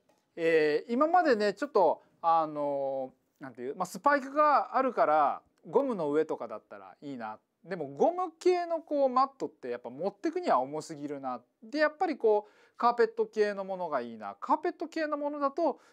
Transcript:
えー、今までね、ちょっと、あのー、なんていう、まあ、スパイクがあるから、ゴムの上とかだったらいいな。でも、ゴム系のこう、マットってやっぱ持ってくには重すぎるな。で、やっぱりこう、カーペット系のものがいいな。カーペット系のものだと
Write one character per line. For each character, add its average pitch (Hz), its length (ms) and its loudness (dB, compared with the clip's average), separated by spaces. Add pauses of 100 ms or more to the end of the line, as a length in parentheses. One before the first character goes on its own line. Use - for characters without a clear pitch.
(360)
え 160 520 4
ー、 233 60 -4
今 285 140 4
ま 349 160 4
で 277 120 4
ね、 208 200 2
ち 294 100 -6
ょ 277 40 -4
っ - 20 -20
と、 170 320 4 (180)
あ 165 240 4
の 139 680 -4 (280)
ー、 151 40 -20
な 131 60 -14
ん 117 60 -20
て 120 80 -12
い 131 80 -6
う、 - 40 -8
ま 185 60 -6
あ、 180 60 -4
ス 190 120 -12
パ 285 180 4
イ 269 40 -2
ク 269 100 -12
が 285 460 2
あ 262 60 2
る 254 100 0
か 165 140 4
ら、 143 340 4 (260)
ゴ 185 140 2
ム 262 140 -2
の 151 160 -2
上 156 140 2
と 143 120 -6
か 120 100 -10
だ 107 100 -10
っ - 40 -16
た - 160 -20
ら 95 240 -20
い 143 140 -12
い - 20 -12
な。 107 220 -10 (240)
で 175 120 -10
も、 147 120 -8
ゴ 151 240 0
ム 359 280 -4
系 349 280 2
の 330 140 -4
こ 277 260 0
う、 - 20 2
マ 254 160 2
ッ 269 40 -2 (100)
ト 151 80 -6
っ - 20 -8
て - 200 -12
や 120 80 -6
っ - 40 -14
ぱ 120 80 -12
持 151 200 -6
っ - 60 -10
て - 140 -4
く 349 100 -4
に 349 120 -2
は - 80 4
重 143 240 -6
す 160 120 -12
ぎ 143 120 -10
る 143 120 -8
な。 127 220 -8 (220)
で、 233 160 -6
や 302 80 4
っ 302 100 -6
ぱ 381 80 -2
り 285 100 -2
こ 208 320 2
う、 - 40 -20 (260)
カ 240 140 4
ー - 40 4
ペ 233 80 4
ッ 226 120 2
ト 220 120 -2
系 208 260 0
の 196 100 -8
も 190 140 -8
の 175 120 -6
が 135 120 0
い 117 140 -10
い - 20 -14
な。 101 220 -12
カ 285 160 0
ー - 20 4
ペ 349 120 -2
ッ 320 60 -6
ト 330 120 -8
系 320 180 -6
の 302 100 -4
も 285 140 -4
の 294 80 -8
だ 277 140 -2
と 294 280 -2 (140)